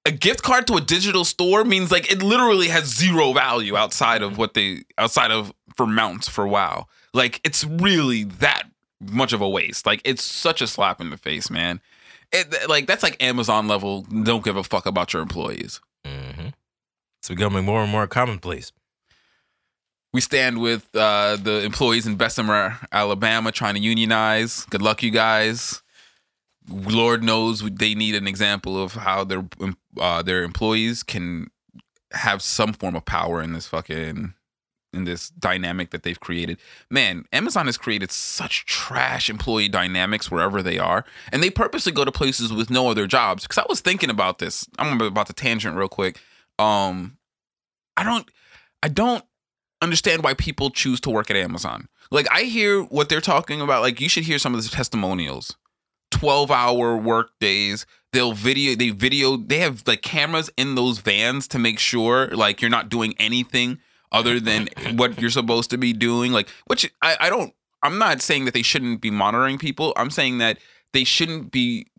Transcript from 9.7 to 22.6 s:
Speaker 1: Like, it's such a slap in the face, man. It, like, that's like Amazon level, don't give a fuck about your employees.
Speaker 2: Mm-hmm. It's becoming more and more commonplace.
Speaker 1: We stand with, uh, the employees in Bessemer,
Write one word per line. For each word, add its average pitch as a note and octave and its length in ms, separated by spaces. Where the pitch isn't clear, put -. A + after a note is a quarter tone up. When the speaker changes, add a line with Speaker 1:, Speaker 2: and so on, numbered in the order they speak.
Speaker 1:
Like, G#2+ 180
it's C3 200
such - 380
a - 60
slap F#2 320
in E2+ 100
the D2 80
face, - 320
man. E2+ 300
It, D#3 360
like, C#3+ 180
that's - 160
like D#3+ 200
Amazon A2+ 460
level, G2 320
don't A2+ 200
give G2+ 140
a G2 60
fuck - 220
about F#2 280
your E2 80
employees. - 580
Speaker 2:
Mm-hmm. C#2 420
It's - 80
becoming F#2+ 360
more G#2+ 160
and G#2 100
more G#2+ 140
commonplace. G2 680
Speaker 1:
We B2+ 80
stand B2+ 400
with, A#2 340
uh, G#2 420
the G#2 260
employees A2+ 440
in G#2+ 80
Bessemer, G#2+ 640